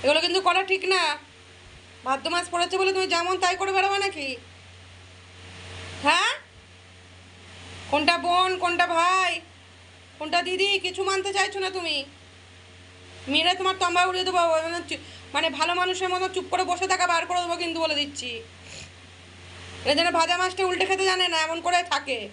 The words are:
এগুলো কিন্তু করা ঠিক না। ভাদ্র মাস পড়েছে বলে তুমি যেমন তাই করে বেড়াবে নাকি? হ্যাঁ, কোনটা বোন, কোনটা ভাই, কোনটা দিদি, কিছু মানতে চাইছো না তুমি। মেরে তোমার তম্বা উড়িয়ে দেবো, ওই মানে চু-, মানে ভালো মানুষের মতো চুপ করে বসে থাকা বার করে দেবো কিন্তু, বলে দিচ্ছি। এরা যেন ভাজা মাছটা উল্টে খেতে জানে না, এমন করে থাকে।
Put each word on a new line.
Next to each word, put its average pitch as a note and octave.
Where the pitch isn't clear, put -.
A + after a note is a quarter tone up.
এগুলো D4
কিন্তু F4
করা F#4
ঠিক F#4+
না। F4+
ভাদ্র C4+
মাস F4
পড়েছে F4
বলে F#4+
তুমি F#4+
যেমন F4
তাই F4+
করে G4
বেড়াবে G4
নাকি? D#4+
হ্যাঁ, F4+
কোনটা D#4
বোন, F4+
কোনটা F4
ভাই, F4
কোনটা D#4
দিদি, F#4
কিছু F4+
মানতে F#4+
চাইছো G4+
না F#4
তুমি। E4+
মেরে D#4+
তোমার F#4+
তম্বা F4
উড়িয়ে F#4
দেবো, F4+
ওই D#4+
মানে E4+
চু-, D#4
মানে D#4
ভালো D#4
মানুষের F#4
মতো F#4
চুপ F#4
করে F#4
বসে F4+
থাকা F#4
বার E4+
করে F4+
দেবো F4
কিন্তু, E4
বলে D#4
দিচ্ছি। C#4+
এরা C#4
যেন E4+
ভাজা E4
মাছটা F#4
উল্টে F4+
খেতে F#4+
জানে F#4
না, E4+
এমন E4
করে F4
থাকে। C#4